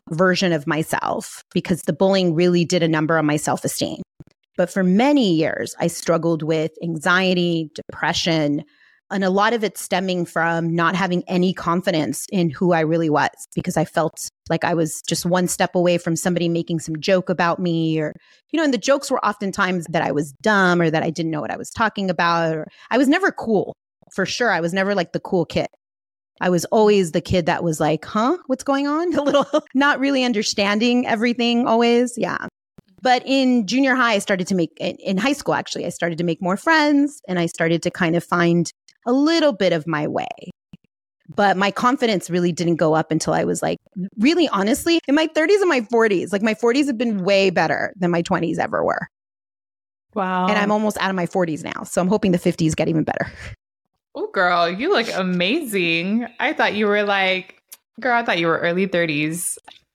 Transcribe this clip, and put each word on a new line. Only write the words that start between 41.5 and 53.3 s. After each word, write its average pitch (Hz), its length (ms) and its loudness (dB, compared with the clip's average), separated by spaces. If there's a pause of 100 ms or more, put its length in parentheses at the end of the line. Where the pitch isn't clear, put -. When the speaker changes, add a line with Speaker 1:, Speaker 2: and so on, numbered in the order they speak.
Speaker 1:
my 202 140 2
confidence 226 580 0
really 175 240 0
didn't 170 240 0
go 160 160 2
up 160 180 0
until 160 220 0
I 160 100 0
was, 175 180 -4
like, 160 160 -2 (400)
really 294 300 2
honestly, 247 600 0
in 277 60 4
my 320 120 2
thirties 330 320 2
and 381 80 2
my 277 140 2
forties. 214 500 0
Like, 196 100 -2
my 220 120 0
forties 240 340 2
have 262 100 -2
been 214 280 -2
way 196 240 4
better 165 480 0
than 175 140 0
my 170 100 2
twenties 170 380 -2
ever - 220 -2
were. 87 260 -2 (1080)
Speaker 2:
Wow. 185 320 0
Speaker 1:
And 208 100 2
I'm 208 140 0
almost 214 280 0
out 190 100 0
of 190 80 -2
my 175 80 -2
forties 170 400 -4
now. - 180 -8
So - 180 -4
I'm 180 60 0
hoping 208 240 2
the 175 60 2
fifties 160 380 0
get 156 120 -2
even 160 160 0
better. - 260 -4 (840)